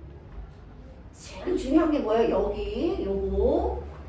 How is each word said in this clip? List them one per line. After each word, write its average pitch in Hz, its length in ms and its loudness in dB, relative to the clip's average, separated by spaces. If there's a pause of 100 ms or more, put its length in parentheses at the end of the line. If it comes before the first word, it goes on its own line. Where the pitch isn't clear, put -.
(1160)
제일 - 420 -4
중요한 311 340 4
게 285 100 2
뭐예요? 220 300 4
여기 214 760 0
요거, 196 760 2 (260)